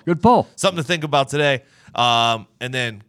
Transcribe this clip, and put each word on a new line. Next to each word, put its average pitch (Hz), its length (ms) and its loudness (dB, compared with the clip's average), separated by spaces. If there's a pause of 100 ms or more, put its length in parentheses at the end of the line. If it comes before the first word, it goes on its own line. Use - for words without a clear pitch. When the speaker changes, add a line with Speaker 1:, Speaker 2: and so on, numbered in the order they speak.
Speaker 1:
Good 170 160 0
pull. 226 340 4
Speaker 2:
something 180 260 -2
to 123 40 -6
think 165 180 -2
about 139 240 0
today. 143 360 -2 (300)
Um, 117 520 0 (140)
and 127 120 -8
then 117 360 -6